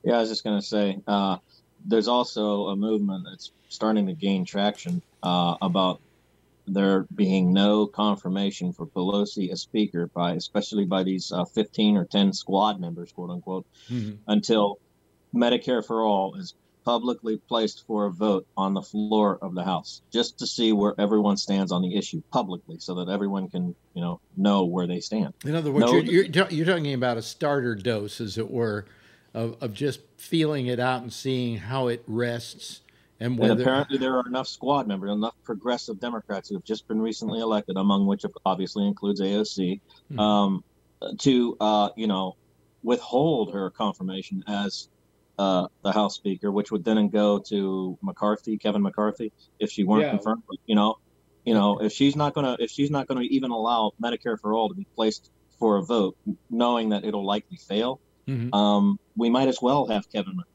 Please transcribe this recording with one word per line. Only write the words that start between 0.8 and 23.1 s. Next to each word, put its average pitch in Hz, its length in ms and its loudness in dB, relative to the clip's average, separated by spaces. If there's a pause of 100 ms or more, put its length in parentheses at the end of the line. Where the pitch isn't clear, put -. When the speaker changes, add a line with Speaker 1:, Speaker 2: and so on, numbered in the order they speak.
Speaker 1:
uh, 98 300 2 (480)
there's 107 240 2
also 107 600 0
a 98 80 -4
movement 101 540 -2
that's - 220 -20 (160)
starting 107 380 0
to 92 80 -4
gain 92 320 0
traction, 104 560 -4 (200)
uh, 90 380 0
about 92 400 0 (680)
there 98 480 2
being 95 380 4
no 104 340 4
confirmation 98 880 -2
for 85 140 -10
Pelosi 98 680 -2
as 90 80 -8
speaker 101 480 -2
by, 87 240 -2
especially 101 540 -2
by 92 180 0
these, 92 260 -2
uh, 87 140 -2
fifteen 107 520 2
or 90 100 2
ten 98 260 2
squad 98 480 0
members, 85 320 -8
quote 87 180 -10
unquote, 90 360 -8 (240)
Speaker 2:
Mm-hmm. 107 240 -6 (140)
Speaker 1:
until 104 500 4 (560)
Medicare 120 520 2
for 113 160 0
All 101 340 2
is 92 180 -14 (300)
publicly 117 520 -2 (120)
placed 113 360 -2
for 104 220 0
a 98 60 -2
vote 95 340 0 (100)
on 95 160 0
the 98 100 0
floor 107 600 2
of 90 140 -8
the 90 80 -4
House, 90 380 -4 (100)
just 120 260 -2
to 120 80 -8
see 110 260 2
where 104 280 4
everyone 104 360 4
stands 98 360 0
on 90 100 0
the 92 140 -2
issue 85 260 -4 (100)
publicly, 92 460 -4
so - 160 -10
that 90 180 -6